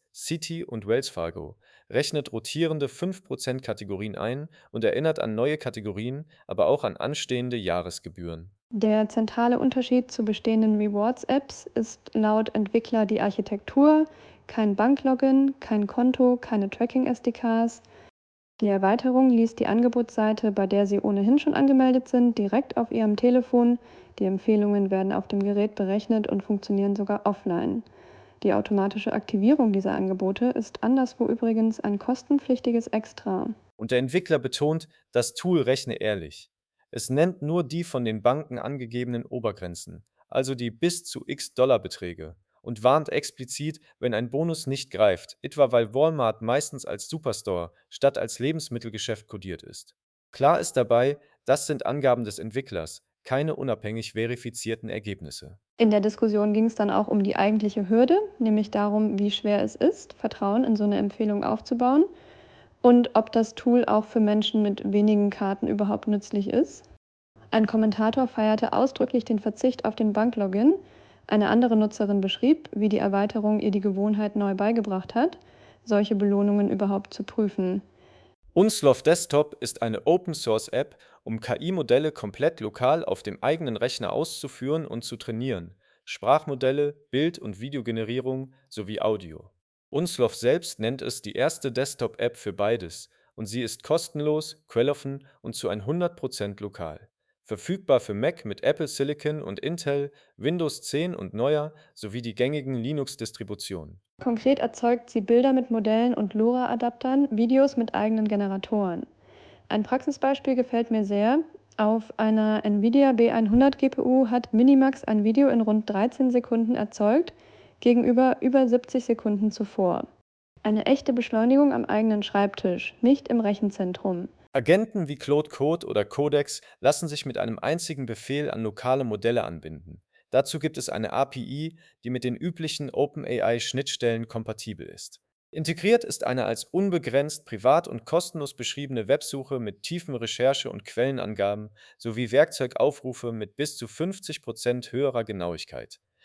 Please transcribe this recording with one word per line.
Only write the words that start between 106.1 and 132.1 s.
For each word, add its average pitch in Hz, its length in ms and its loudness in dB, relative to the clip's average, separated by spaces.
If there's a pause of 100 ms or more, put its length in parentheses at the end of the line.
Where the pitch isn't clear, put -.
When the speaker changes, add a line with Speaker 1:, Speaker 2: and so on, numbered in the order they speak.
Speaker 2:
und 208 220 -4
lora-Adaptern, 247 960 0
Videos 262 480 2
mit 226 160 -4
eigenen 214 340 0
Generatoren. 196 800 -2 (640)
Ein 214 140 0
Praxisbeispiel 269 720 0
gefällt 240 360 0
mir 220 160 2
sehr. 208 320 2 (400)
Auf 220 400 0
einer 220 480 2
Nvidia 233 460 4
B 233 180 4
einhundert 233 480 4
G 269 100 2
P - 140 -2
U 254 260 4
hat 240 240 -2
Minimax 262 520 6
ein 214 200 2
Video 247 240 6
in 233 140 4
rund 214 260 2
dreizehn 233 420 2
Sekunden 240 440 2
erzeugt, 214 580 0 (480)
gegenüber 247 600 6
über 262 260 4
siebzig 247 380 0
Sekunden 214 480 0
zuvor. - 560 -2 (560)
Eine 214 220 2
echte 277 260 2
Beschleunigung 247 600 4
am - 120 -2
eigenen 214 400 0
Schreibtisch, 202 760 -2
nicht 269 280 4
im 240 100 0
Rechenzentrum. 196 920 -2 (240)
Speaker 1:
Agenten 175 540 2
wie 143 80 -6
Claude 147 360 0
Code 160 360 -2
oder 104 180 0
Codex 147 580 -2 (180)
lassen 147 260 2
sich 147 180 -8
mit 135 140 -6
einem 113 220 -4
einzigen 147 460 -4
Befehl 139 440 -6
an 113 140 -6
lokale 127 400 -2
Modelle 113 400 0
anbinden. 80 580 -14 (280)
Dazu 139 280 0
gibt 151 180 -4
es 131 120 -8
eine 110 240 -4
A 139 140 0
P 135 140 -12
I, 151 380 -10 (240)
die 120 80 -6